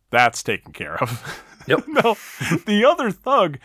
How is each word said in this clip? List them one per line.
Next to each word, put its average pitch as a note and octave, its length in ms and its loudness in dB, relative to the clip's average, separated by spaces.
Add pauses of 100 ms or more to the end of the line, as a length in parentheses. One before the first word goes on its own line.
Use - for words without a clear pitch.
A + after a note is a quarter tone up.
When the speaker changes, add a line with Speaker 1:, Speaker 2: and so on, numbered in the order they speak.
Speaker 1:
that's A#2+ 340 2
taken G2+ 280 -6
care D#2 300 -12
of. A#2 400 -8 (160)
<laughs> - 100 -20
Speaker 2:
Yep. - 200 0
Speaker 1:
No, C4+ 280 2 (520)
the G#3 200 2
other E4+ 240 2
thug G3+ 520 0